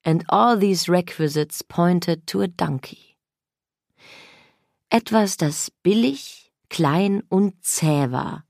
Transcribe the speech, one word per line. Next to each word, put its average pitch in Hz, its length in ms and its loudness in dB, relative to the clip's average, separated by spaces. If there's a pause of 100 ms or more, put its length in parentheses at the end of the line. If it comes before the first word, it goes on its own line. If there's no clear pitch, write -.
And 165 240 0
all 226 300 4
these 190 320 0
requisites 156 720 -2
pointed 175 640 0
to 196 160 -2
a 196 60 -2
donkey.“ - 680 -8 (1700)
Etwas, 214 460 2
das - 340 -4 (120)
billig, 233 680 -2 (160)
klein 185 600 0
und 190 360 0
zäh 143 460 0
war 135 400 -6